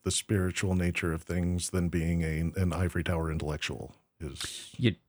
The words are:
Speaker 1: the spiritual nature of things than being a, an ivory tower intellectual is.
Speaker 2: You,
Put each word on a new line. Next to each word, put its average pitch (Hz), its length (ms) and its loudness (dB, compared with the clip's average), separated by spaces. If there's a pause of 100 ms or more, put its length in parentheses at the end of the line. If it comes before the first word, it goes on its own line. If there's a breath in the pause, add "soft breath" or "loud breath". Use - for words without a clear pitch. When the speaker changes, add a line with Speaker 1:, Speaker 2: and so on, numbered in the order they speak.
Speaker 1:
the 92 80 0
spiritual 92 640 0
nature 87 380 2
of 82 100 -4
things 87 460 0
than 87 200 2
being 85 340 2
a, 80 360 0
an 90 140 4
ivory 85 300 0
tower 80 280 0
intellectual 76 640 -4 (240)
is. - 580 -8
Speaker 2:
You, 117 180 4 (140)